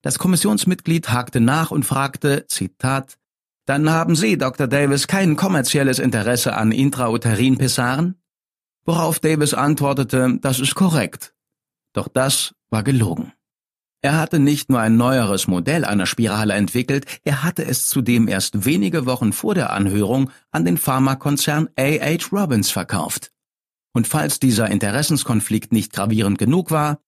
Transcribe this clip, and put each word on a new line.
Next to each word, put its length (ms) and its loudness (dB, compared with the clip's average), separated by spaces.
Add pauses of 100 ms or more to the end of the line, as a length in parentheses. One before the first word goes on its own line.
Das 180 -4
Kommissionsmitglied 920 0
hakte 300 -2
nach 300 2
und 140 -2
fragte, 600 -2
Zitat, 720 -4 (460)
"Dann 260 2
haben 240 2
Sie, 240 2
Doktor 280 -2
Davis, 420 0
kein 280 2
kommerzielles 640 0
Interesse 580 0
an 140 2
Intrauterin-Pessaren?" 1400 0 (680)
Worauf 340 0
Davis 360 0
antwortete, 840 0
das 200 -2
ist 140 -2
korrekt. 600 0 (580)
Doch 160 -6
das 460 -2 (160)
war 120 0
gelogen. 500 0 (680)
Er 160 0
hatte 220 0
nicht 320 2
nur 80 4
ein 180 4
neueres 520 2
Modell 360 0
einer 220 0
Spirale 480 0
entwickelt, 500 -2 (200)
er 180 -2
hatte 220 -2
es 240 -4
zudem 400 2
erst 360 -4
wenige 420 0
Wochen 260 0
vor 240 -4
der 160 -2
Anhörung 580 0 (220)
an 120 0
den 140 2
Pharmakonzern 1000 0
A 60 -2
H 480 0
Robbins 400 0
verkauft. 640 -6 (600)
Und 140 0
falls 320 -2
dieser 320 2
Interessenskonflikt 1000 -2
nicht 200 0
gravierend 460 0
genug 320 0
war, 380 -2